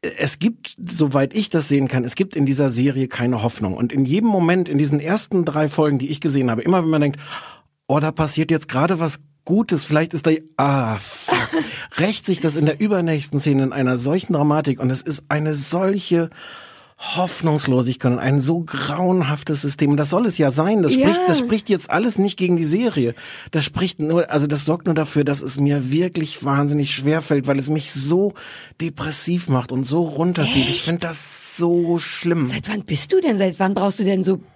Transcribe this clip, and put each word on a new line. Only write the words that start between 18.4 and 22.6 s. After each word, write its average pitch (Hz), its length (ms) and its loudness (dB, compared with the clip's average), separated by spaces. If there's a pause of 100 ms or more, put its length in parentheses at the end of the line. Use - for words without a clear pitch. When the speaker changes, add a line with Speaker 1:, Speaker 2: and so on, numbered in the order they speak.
Speaker 1:
grauenhaftes 151 1000 -2
System. 143 300 0
Und 147 60 4
das 147 120 0
soll 196 160 2
es 202 120 0
ja 147 140 4
sein. 175 320 2
Das 156 120 4
Speaker 2:
Ja. 262 60 4
Speaker 1:
spricht, 339 260 4
das 320 120 4
spricht 226 300 -2
jetzt 180 200 0
alles 214 280 0
nicht 190 200 0
gegen 180 180 2
die 165 80 0